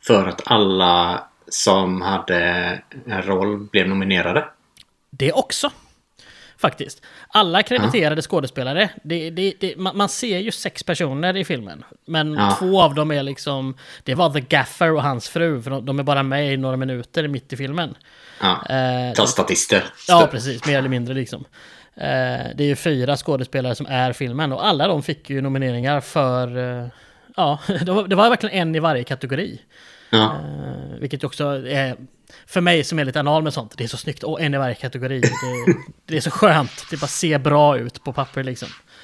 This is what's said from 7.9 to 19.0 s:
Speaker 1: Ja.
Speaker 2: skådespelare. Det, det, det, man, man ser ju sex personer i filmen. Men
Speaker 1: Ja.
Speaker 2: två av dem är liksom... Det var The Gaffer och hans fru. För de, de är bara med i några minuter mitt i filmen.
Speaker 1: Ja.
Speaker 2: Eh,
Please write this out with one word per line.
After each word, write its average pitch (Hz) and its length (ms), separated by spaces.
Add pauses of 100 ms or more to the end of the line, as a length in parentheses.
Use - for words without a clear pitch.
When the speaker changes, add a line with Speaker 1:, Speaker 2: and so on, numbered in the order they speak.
Speaker 1:
Ja. 151 40
Speaker 2:
skådespelare. 143 680 (140)
Det, 165 260
det, 185 300
det, 185 160
man, 190 200
man 202 120
ser 208 300
ju 214 140
sex - 300
personer 165 540
i 190 80
filmen. 104 400 (220)
Men 156 280
Speaker 1:
Ja. 101 240
Speaker 2:
två 185 240
av 147 120
dem 151 160
är 143 120
liksom... 135 540 (260)
Det 131 120
var 165 160
The 143 100
Gaffer 151 520
och 147 100
hans 131 260
fru. 165 340
För 127 80
de, 131 160
de 139 120
är 139 40
bara 139 200
med 139 300
i 135 40
några 131 200
minuter 131 520
mitt 139 240
i 131 40
filmen. 139 380 (460)
Speaker 1:
Ja. 92 280
Speaker 2:
Eh, 127 460